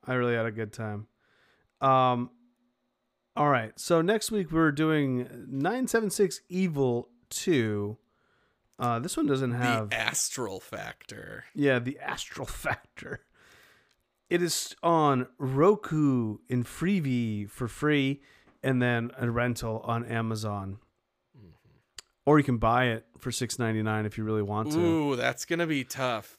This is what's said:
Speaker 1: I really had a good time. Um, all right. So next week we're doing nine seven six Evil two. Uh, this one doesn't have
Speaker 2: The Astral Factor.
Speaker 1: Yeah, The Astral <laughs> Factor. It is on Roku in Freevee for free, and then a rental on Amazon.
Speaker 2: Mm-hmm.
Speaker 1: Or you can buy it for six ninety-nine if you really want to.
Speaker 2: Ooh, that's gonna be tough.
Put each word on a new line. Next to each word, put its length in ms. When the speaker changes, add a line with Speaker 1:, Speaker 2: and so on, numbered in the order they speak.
Speaker 1:
I 100
really 200
had 120
a 40
good 220
time. 340
Um, 520
all 140
right. 260
So 260
next 300
week 200
we're 200
doing 760
nine 400
seven 220
six 400
Evil 600
two. 680
Uh, 200
this 180
one 80
doesn't 280
have 360
Speaker 2:
The 60
Astral 640
Factor. 840
Speaker 1:
Yeah, 240
The 180
Astral 480
<laughs> 20
Factor. 720
It 140
is 400
on 420
Roku 1000
in 160
Freevee 840
for 180
free, 540
and 180
then 380
a 140
rental 520
on 220
Amazon. 720
Speaker 2:
Mm-hmm. 140
Speaker 1:
Or 100
you 60
can 160
buy 300
it 180
for 140
six 260
ninety-nine 480
if 100
you 80
really 200
want 300
to. 60
Speaker 2:
Ooh, 360
that's 300
gonna 220
be 160
tough. 560